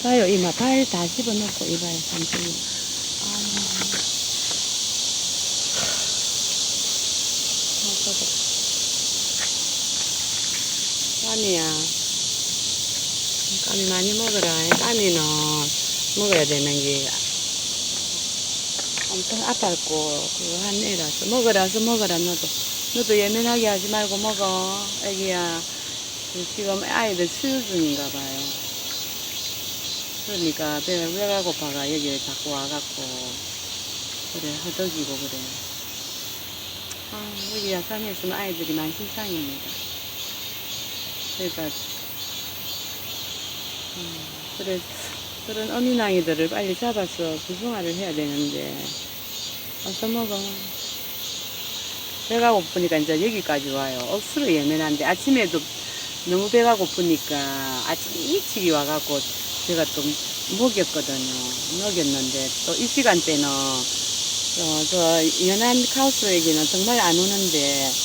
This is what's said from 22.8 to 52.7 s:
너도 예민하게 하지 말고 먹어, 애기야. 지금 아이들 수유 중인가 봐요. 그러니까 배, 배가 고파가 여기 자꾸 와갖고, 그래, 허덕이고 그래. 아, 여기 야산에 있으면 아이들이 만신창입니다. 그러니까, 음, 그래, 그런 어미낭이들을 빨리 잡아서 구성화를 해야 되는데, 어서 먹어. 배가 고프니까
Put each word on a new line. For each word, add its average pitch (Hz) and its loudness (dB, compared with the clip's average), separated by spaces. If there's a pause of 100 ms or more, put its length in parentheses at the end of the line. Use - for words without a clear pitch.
너도 220 4
예민하게 226 4
하지 196 2
말고 208 0
먹어, 196 0 (180)
애기야. 180 0 (960)
지금 196 0
아이들 185 0
수유 269 0
중인가 151 0
봐요. 139 -6 (1900)
그러니까 160 0
배, 170 0
배가 202 0
고파가 147 -2
여기 143 0
자꾸 139 -6
와갖고, 143 -4 (1300)
그래, 156 -4 (140)
허덕이고 160 -2
그래. 131 -6 (1700)
아, 208 -8 (240)
여기 202 -2
야산에 214 -4
있으면 185 -4
아이들이 170 -4
만신창입니다. 156 -4 (1700)
그러니까, 170 -4 (2250)
음, 165 -8 (400)
그래, 185 -2 (680)
그런 220 -4
어미낭이들을 190 4
빨리 175 0
잡아서 180 0 (120)
구성화를 185 -2
해야 180 -4
되는데, 143 -2 (1120)
어서 190 -4
먹어. 226 0 (1900)
배가 233 6
고프니까 175 4